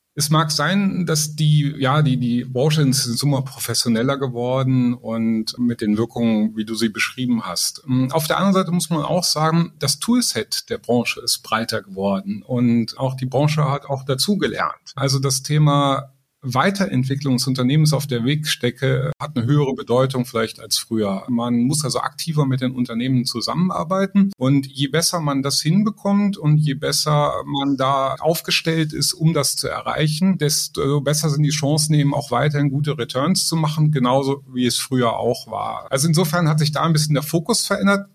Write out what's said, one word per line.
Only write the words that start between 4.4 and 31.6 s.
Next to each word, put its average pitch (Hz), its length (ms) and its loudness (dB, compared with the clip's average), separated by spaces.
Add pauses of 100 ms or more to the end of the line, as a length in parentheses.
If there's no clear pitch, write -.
und 113 640 -4
mit 120 240 0
den 104 160 2
Wirkungen, 113 580 0
wie 110 80 -4
du 110 100 -6
sie 113 140 0
beschrieben 120 560 -4
hast. - 420 -6
Ähm, 127 260 0
auf 151 140 0
der 165 120 0
anderen 196 160 2
Seite 175 180 0
muss 175 160 -2
man 156 140 -2
auch 175 220 -2
sagen, 160 540 0
das - 200 -2
Toolset - 720 -2
der 113 80 -4
Branche 120 420 0
ist - 220 -4
breiter 110 400 -4
geworden 98 600 -2
und 120 540 0
auch 131 180 -2
die 131 120 -6
Branche 147 440 0
hat 143 200 -4
auch 135 160 -6
dazugelernt. 131 880 -2
Also 135 240 0
das 135 240 -2
Thema 143 720 2 (400)
Weiterentwicklung 135 840 0
des 120 100 0
Unternehmens 135 460 2
auf 139 140 0
der 120 180 -2
Wegstrecke 135 880 0 (100)
hat - 160 -8
eine 117 100 -2
höhere 139 280 2
Bedeutung 123 500 0
vielleicht 113 360 -4
als - 180 -4
früher. 101 500 -2
Man 120 340 0
muss 151 220 0
also 123 160 -2
aktiver 151 460 -2
mit 127 140 0
den 127 120 -2
Unternehmen 123 520 0
zusammenarbeiten. 185 1120 0
Und 135 300 2
je 135 220 -4
besser 165 320 0
man 139 220 0
das 135 180 -2
hinbekommt 202 760 2
und 151 220 2
je - 160 0
besser 147 580 0 (120)
man 139 320 -2
da 135 440 0
aufgestellt 160 720 0
ist, 156 200 -2
um 160 220 2
das 139 220 0
zu - 120 -4
erreichen, 151 720 0
desto 147 600 0
besser 151 300 0
sind 151 120 2
die 147 80 4
Chancen 151 440 0